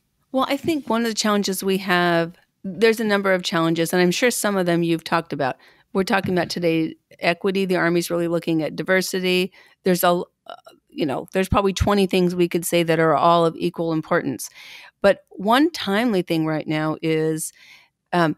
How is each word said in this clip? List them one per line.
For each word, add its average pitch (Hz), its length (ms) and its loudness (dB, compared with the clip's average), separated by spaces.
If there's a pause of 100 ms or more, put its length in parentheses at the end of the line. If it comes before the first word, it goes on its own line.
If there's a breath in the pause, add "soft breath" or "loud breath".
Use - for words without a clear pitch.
(320)
Well, 262 180 -2
I 277 80 -4
think 302 320 -4
one 226 140 0
of 233 40 -2
the 226 60 -4
challenges 202 500 -2
we 190 140 0
have, 175 580 0 (280)
there's 214 360 0
a 233 40 -4
number 202 280 0
of 185 120 0
challenges, 165 500 0
and 180 80 2
I'm 180 100 4
sure 247 200 0
some 202 260 -2
of 185 80 0
them 170 160 2
you've 165 220 0
talked 165 280 -2
about. 139 260 -2 (360 soft breath)
We're 196 100 0
talking 190 300 -2
about 170 160 0
today 165 460 -2 (240)
equity. 185 460 -2
The 180 120 0
Army's 170 320 0
really 170 180 -2
looking 165 360 -2
at 139 120 -6
diversity. 180 760 0 (320 soft breath)
There's 180 200 2
a, 175 200 2 (240)
uh, - 80 -16 (340)
you - 160 -4
know, 135 280 -4
there's 190 160 0
probably 202 240 2
twenty 202 340 2
things 180 280 2
we 175 120 2
could 170 180 -2
say 175 180 2
that 165 160 2
are 160 160 4
all 170 300 4
of 165 100 0
equal 170 380 -4
importance. 156 560 -4 (520 loud breath)
But 196 280 2
one 254 420 2
timely 202 500 0
thing 165 240 -2
right 156 220 -4
now 156 340 -2
is, 160 520 -2 (580 soft breath)
um, 165 260 2